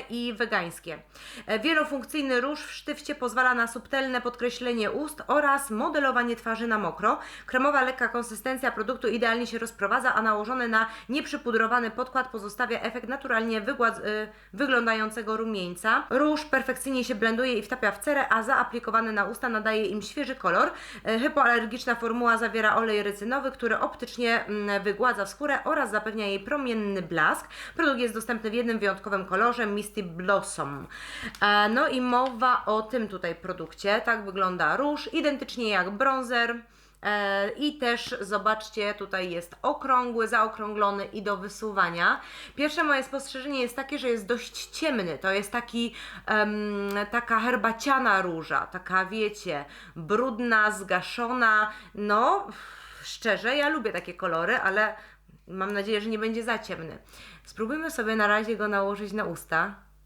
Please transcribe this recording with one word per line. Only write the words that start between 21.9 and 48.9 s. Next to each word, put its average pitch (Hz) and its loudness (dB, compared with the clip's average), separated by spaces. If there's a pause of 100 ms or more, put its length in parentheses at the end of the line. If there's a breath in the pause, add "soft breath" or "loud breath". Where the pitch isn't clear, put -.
formuła 233 2
zawiera 220 2
olej 214 2
rycynowy, 240 -2
który 226 0
optycznie, 233 0
mm, 202 -2
wygładza 202 0
skórę 285 -2
oraz 285 0
zapewnia 214 -2
jej 196 -2
promienny 220 -2
blask. 165 2 (280 loud breath)
Produkt 285 4
jest 233 0
dostępny 220 -4
w 208 -2
jednym 233 0
wyjątkowym 196 0
kolorze, 226 2
Misty 208 -2
Blossom. 165 -2 (560 loud breath)
E, 208 6
no 269 4
i 254 0
mowa 247 2
o 214 2
tym 220 -2
tutaj 180 -4
produkcie. 190 -2
Tak 220 0
wygląda 180 2
róż, 285 0
identycznie 269 0
jak 185 2
bronzer. 233 0 (400 soft breath)
E, 202 2
i 294 -2
też 240 0
zobaczcie, 208 -2
tutaj 185 -4
jest 170 -8
okrągły, 247 2
zaokrąglony 214 0
i - -8
do 202 -2
wysuwania. 196 0 (360 loud breath)
Pierwsze 294 2
moje 277 4
spostrzeżenie 269 -4
jest 240 -2
takie, 262 -4
że 247 -2
jest 220 0
dość - -4
ciemny. 208 -2
To 190 0
jest 202 0
taki, 233 -4 (320 loud breath)
em, 208 0 (200)
taka - 0
herbaciana 226 2
róża, 160 -2
taka, 185 -2